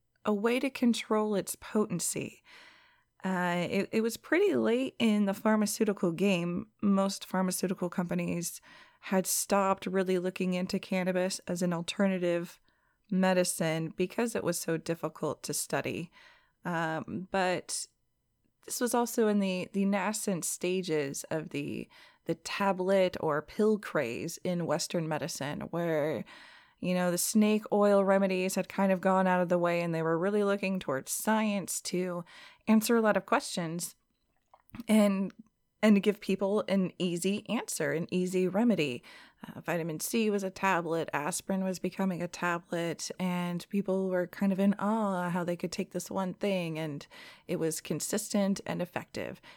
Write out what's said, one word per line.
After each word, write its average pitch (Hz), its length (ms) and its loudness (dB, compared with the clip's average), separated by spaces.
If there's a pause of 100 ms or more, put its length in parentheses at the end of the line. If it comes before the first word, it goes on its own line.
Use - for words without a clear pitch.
(240)
a 214 80 2
way 233 280 2
to 269 100 0
control 220 640 2
its - 220 -2
potency. - 840 -2 (840)
Uh, 175 440 0
it, 196 220 -2
it 220 100 0
was 226 160 -2
pretty 359 380 2
late 240 440 0
in 208 260 4
the 196 100 0
pharmaceutical 208 800 2
game. 175 560 0 (120)
Most 196 460 2
pharmaceutical 185 640 -2
companies 175 720 -4 (400)
had 190 260 0
stopped 196 600 0
really 185 320 2
looking 180 360 -2
into 185 240 -2
cannabis 185 720 -2
as 175 120 -4
an 175 120 2
alternative 175 880 0 (500)
medicine 180 840 2
because 226 380 -2
it 202 80 -4
was 170 160 -2
so 165 200 -2
difficult 160 640 -6
to - 100 -6
study. 139 580 -4 (540)
Um, 165 680 -4
but 185 560 -2 (800)
this - 160 -6
was 247 140 0
also 240 340 2
in 208 120 4
the, 185 340 -2
the 196 100 2
nascent 196 640 -2
stages 156 840 -2
of 156 200 -4
the, 143 360 -6 (380)
the 165 120 -2
tablet 185 840 0
or 151 220 0
pill 214 360 2
craze 135 640 -4
in 175 220 -2
Western 160 420 -2
medicine, 147 540 -6 (100)
where, 160 540 0 (560)
you 180 140 -2
know, 180 160 0
the 175 80 0
snake 214 520 2
oil 202 340 6
remedies 190 500 2
had 185 160 -4
kind 196 200 2
of 180 120 2
gone 190 240 4
out 180 160 4
of 175 80 0
the 180 80 4
way, 170 240 2
and 170 120 0
they 160 80 0
were 165 160 2
really 202 240 2
looking 196 360 0
towards 135 340 -4
science 214 680 0
to 175 420 -4 (420)
answer 220 300 4
a 226 60 4
lot 208 160 4
of 180 80 -6
questions 170 680 -2 (920)
and, 202 420 4 (520)
and 214 120 8
to 196 60 6
give 196 220 0
people 196 460 0
an 185 300 2
easy 185 520 -2
answer, 196 420 -2
an 160 180 -2
easy 185 380 0
remedy. 180 540 2 (440)
Uh, - 140 -14
vitamin 165 400 -4
C 220 300 0
was 202 120 0
a 190 60 -2
tablet, 170 640 0
aspirin 175 500 -2
was 190 160 -2
becoming 185 440 -2
a 175 60 -4
tablet, 170 920 -4
and 180 500 -2
people 190 400 0
were 180 180 0
kind - 240 0
of 185 80 0
in 196 200 4
awe 196 500 0
how 175 160 -2
they 175 120 -2
could - 140 -4
take - 220 -6
this - 180 -6
one 190 220 -4
thing 175 460 -2
and 151 280 -6 (400)
it 175 100 -4
was 160 260 -2
consistent 202 840 -2
and 170 160 -4
effective. - 600 -8 (140)